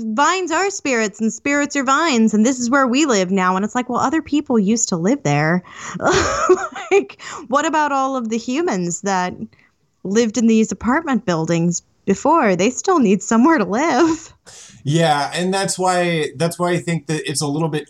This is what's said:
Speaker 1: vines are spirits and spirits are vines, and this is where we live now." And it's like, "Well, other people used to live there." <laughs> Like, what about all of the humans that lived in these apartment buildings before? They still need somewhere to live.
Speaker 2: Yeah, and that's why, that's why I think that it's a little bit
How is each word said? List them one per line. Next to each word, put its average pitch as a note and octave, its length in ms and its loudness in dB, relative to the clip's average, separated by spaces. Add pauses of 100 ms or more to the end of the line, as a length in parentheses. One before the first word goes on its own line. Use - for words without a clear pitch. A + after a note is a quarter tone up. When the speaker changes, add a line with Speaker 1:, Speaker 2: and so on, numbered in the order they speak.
(140)
Speaker 1:
vines D#4+ 360 0
are F#4 200 0
spirits A3+ 500 -2
and A3 120 0
spirits C#4+ 440 -2
are C#4 80 0
vines, B3+ 500 2
and G#3+ 100 4
this B3+ 140 0
is A#3+ 100 -2
where C4+ 200 2
we C#4 180 2
live F#3+ 240 0
now." F#3 240 2
And F#3+ 100 -2
it's A3 120 -6
like, B3 120 -4
"Well, A#3 120 -2
other D4 220 0
people D4 360 0
used G#3+ 300 0
to F#3 80 -4
live G#3+ 260 0
there." D3+ 400 0 (380)
<laughs> - 20 -8 (880)
Like, - 300 0 (280)
what C#4+ 180 0
about D4 260 0
all C4+ 240 -2
of A#3 140 -6
the A#3 80 -2
humans A#3 640 -4
that F#3 320 -2 (680)
lived G#3+ 360 0
in A3+ 80 4
these A3 260 4
apartment C4+ 540 -2
buildings E3+ 560 0 (240)
before? B3 500 2
They G3 140 2
still F4+ 280 0
need G3+ 240 4
somewhere C4 360 4
to G#3 80 0
live. D4+ 640 0 (520)
Speaker 2:
Yeah, D3 500 2
and F3+ 180 -2
that's G3 260 -2
why, F3 580 0
that's E3 220 -2
why F3 120 0
I E3+ 80 0
think E3 300 -4
that D#3 220 -4
it's D3+ 120 -4
a D3+ 40 -2
little D#3 220 -2
bit D3+ 220 -6